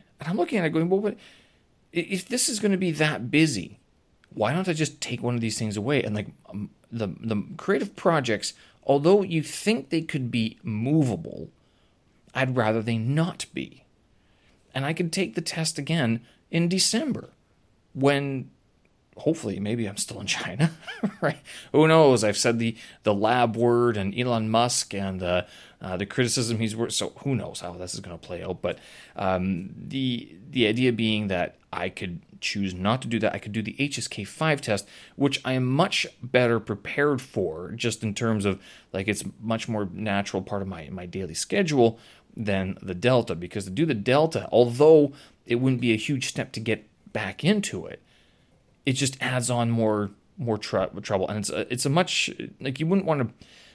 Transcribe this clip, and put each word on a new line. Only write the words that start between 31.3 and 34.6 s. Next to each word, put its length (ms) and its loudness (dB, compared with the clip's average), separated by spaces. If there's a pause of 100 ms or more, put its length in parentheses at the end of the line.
I 160 -4
could 320 -10 (180)
choose 340 -2
not 280 0
to 60 -8
do 120 0
that. 140 0
I 60 -6
could 120 -12
do 100 -4
the 180 -6
H 180 -2
S 100 -6
K 160 -8
five 380 -2